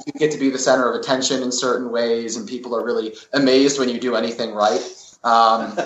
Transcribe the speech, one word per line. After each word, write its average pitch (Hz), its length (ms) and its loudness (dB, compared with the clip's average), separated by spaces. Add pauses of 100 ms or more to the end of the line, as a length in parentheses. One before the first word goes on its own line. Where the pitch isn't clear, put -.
you 143 60 -8
get 151 180 0
to 135 80 -6
be 135 100 2
the 127 80 -2
center 127 340 2
of 113 80 -2
attention 131 440 -2
in 123 80 -4
certain 123 400 -2
ways, 117 440 -2
and 107 140 -10
people 120 260 -8
are 110 80 -4
really 113 300 -4 (200)
amazed 139 440 4
when 127 100 0
you 117 120 -2
do 123 160 -2
anything 113 400 -4
right. 107 260 2 (420)
Um, 113 640 4